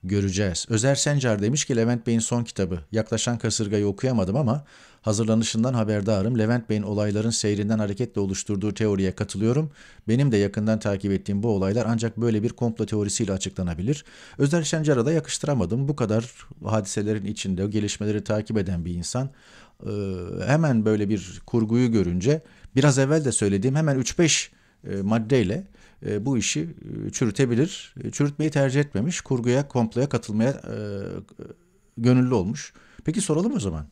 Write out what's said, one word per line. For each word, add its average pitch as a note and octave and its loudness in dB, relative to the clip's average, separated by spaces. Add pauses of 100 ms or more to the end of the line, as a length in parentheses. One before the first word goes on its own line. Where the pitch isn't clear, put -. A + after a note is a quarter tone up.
göreceğiz. G2 0
Özer A2+ 2
Sencar B2+ 0
demiş C3 0
ki, C3 -2
"Levent A2+ 0
Bey'in A#2 2
son A#2+ -2
kitabı, F2+ -4 (120)
Yaklaşan A2 -2
Kasırga'yı G#2 0
okuyamadım G2+ 0
ama C#3+ 0 (360)
hazırlanışından A2+ 2
haberdarım. G#2+ 0
Levent A2+ 0
Bey'in G#2+ 0
olayların G#2 0
seyrinden G#2 0
hareketle G#2 -2
oluşturduğu G2 -2
teoriye G2 0
katılıyorum. A#2 0 (360)
Benim C3 4
de G#2+ 4
yakından G#2+ 2
takip G2+ -2
ettiğim G2 -2
bu A#2+ 0
olaylar G2+ 2
ancak A2+ -2
böyle A2 2
bir A#2 0
komplo A2 -2
teorisiyle G#2 -2
açıklanabilir." F#2 -4 (320)
Özer D3+ 2
Sencar'a D3 2
da D3 0
yakıştıramadım. C3+ -2
Bu D3 -2
kadar A2+ 0 (320)
hadiselerin G#2 -2
içinde, F#2+ -4
o G#2 0
gelişmeleri G#2 -2
takip G#2+ -2
eden F2 -2
bir F2 -4
insan, B2 -4 (560)
e, G2+ -6 (560)
hemen C3 4
böyle G#2 2
bir F2+ -4
kurguyu A#2 2
görünce, G2 2 (340)
biraz C3+ 6
evvel C#3+ 2
de A#2+ 2
söylediğim G2+ 2
hemen D3 2
üç - -4
beş, - 2 (380)
e, F#2+ -6
maddeyle, A2 0 (380)
e, G#2 -2
bu C3+ 0
işi, D3+ -2 (380)
e, - -4
çürütebilir. A#2+ 0
E, A2 -6
çürütmeyi D3 0
tercih C#3 2
etmemiş, D3 -2
kurguya, B2+ 0
komploya A#2+ 0
katılmaya, A2 0
e, - -8 (1200)
gönüllü B2+ 6
olmuş. G#2+ -2 (320)
Peki D#3+ 0
soralım F#3 0
o G3 0
zaman. D#2+ -4